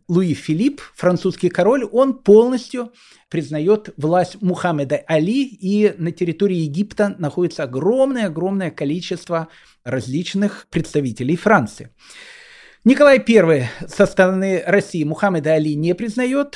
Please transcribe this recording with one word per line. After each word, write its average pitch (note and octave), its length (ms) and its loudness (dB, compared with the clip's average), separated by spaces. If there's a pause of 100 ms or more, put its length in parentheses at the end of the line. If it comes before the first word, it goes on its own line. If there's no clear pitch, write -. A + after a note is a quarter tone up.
Луи F3 260 0
Филипп, F#3+ 480 -4 (140)
французский F3 540 -2
король, A3+ 340 0
он B3+ 300 0
полностью A#3+ 800 4 (360)
признаёт D#3+ 680 -2
власть F3 440 0
Мухаммеда D#3+ 640 -2
Али, F#3 380 0
и G#3 540 -2
на E3+ 140 -4
территории F3+ 440 -2
Египта F#3 640 -4
находится E3 440 -4
огромное-огромное F#3+ 1080 -2
количество E3 800 -6 (340)
различных C#3+ 840 -4
представителей C#3 680 -4
Франции. E3 540 0 (960)
Николай C4+ 340 6
Первый E3 480 4 (200)
со - 180 2
стороны F#3+ 580 0
России F#3 400 0
Мухаммеда D#3 500 0
Али D#3 200 0
не E3 220 -2
признаёт, B3+ 600 -4